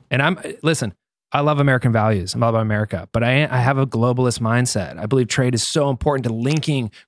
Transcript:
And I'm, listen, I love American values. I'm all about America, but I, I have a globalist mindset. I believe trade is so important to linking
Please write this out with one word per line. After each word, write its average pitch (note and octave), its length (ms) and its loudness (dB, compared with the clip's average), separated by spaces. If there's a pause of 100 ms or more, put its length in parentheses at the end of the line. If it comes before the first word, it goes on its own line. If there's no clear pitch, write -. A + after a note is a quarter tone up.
(120)
And B2+ 100 2
I'm, F3 160 0 (240)
listen, C#3 320 0 (380)
I C#3+ 80 2
love D3 180 2
American C3 340 2
values. G#2+ 420 0
I'm A#2+ 100 0
all A#2 60 2
about A2+ 120 2
America, G#2 480 -2
but A#2 140 0
I, B2+ 260 2
I C3 80 0
have C3 200 2
a C3+ 80 2
globalist B2 520 0
mindset. A2+ 580 -2
I F2+ 100 -8
believe B2+ 200 2
trade B2 280 0
is A2 140 -2
so C#3+ 220 0
important C3+ 340 -2
to A#2 80 -2
linking C3 600 -2 (140)